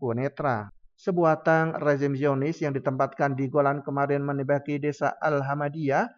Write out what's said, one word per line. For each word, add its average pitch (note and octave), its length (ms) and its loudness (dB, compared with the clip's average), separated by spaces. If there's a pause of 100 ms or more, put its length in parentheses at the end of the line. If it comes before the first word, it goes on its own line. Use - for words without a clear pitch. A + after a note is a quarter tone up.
Quneitra. B2 720 -4 (300)
Sebuah E3 400 2
tank D#3+ 400 2
rezim C#3+ 320 2
Zionis C#3 480 0
yang C#3+ 160 -2
ditempatkan C3+ 560 -2
di C3 160 -2
Golan C#3+ 320 2
kemarin C#3+ 400 0
menembaki C#3+ 560 -2
desa C#3+ 400 -2
Al-Hamadiyah D3 880 0 (120)